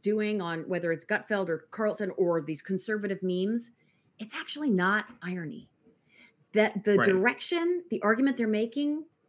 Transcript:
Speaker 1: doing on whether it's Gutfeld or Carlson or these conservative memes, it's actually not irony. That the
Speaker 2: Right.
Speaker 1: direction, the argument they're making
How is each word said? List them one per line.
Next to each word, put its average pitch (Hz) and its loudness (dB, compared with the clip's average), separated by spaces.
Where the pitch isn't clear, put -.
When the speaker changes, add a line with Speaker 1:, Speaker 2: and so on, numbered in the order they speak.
Speaker 1:
doing 214 0
on 165 -6
whether 175 0
it's 160 -6
Gutfeld 214 -2
or 160 -4
Carlson 208 -2
or 170 2
these 147 -8
conservative 196 -4
memes, 190 -2
it's 220 -12
actually 294 -4
not 196 2
irony. 180 -10
That 214 2
the 202 6
Speaker 2:
Right. - 4
Speaker 1:
direction, 339 2
the - -2
argument 240 2
they're 226 0
making 285 -2